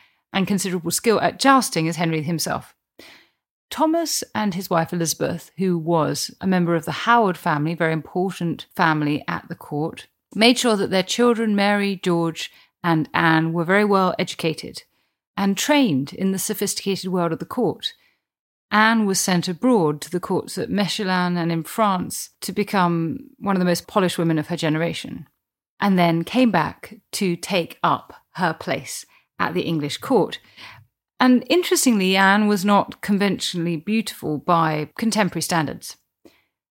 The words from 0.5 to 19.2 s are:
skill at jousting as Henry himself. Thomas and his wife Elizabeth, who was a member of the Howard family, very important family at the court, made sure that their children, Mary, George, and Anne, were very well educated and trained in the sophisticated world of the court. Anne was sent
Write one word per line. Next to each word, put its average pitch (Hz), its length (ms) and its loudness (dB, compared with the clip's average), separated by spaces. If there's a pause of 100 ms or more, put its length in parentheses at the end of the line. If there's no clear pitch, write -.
skill 214 300 2
at - 200 -2
jousting 247 480 2
as 165 80 -4
Henry 165 260 -2
himself. 151 520 -6 (920)
Thomas 320 540 0 (100)
and 214 220 -2
his 190 160 -8
wife 165 220 0
Elizabeth, 165 640 -4
who 185 180 2
was 156 540 0 (100)
a - 60 -6
member 175 300 2
of 160 80 -2
the - 80 -6
Howard 214 440 2
family, 156 380 -2
very 160 180 0
important 175 760 -4 (100)
family 151 500 0
at - 220 -8
the - 80 -12
court, - 500 -8 (300)
made 240 200 4
sure 233 200 2
that 196 140 -2
their 185 120 2
children, 226 540 0
Mary, 202 400 2
George, 170 560 -2 (320)
and 160 280 2
Anne, 160 400 4
were 170 120 -2
very 196 200 4
well 190 340 2
educated - 640 -6 (520)
and 196 200 0
trained 202 560 2
in 190 180 -2
the 190 80 -2
sophisticated 190 720 -4
world 175 220 0
of - 80 -4
the - 40 -8
court. - 500 -4 (760)
Anne 220 360 4
was 190 120 0
sent 180 300 0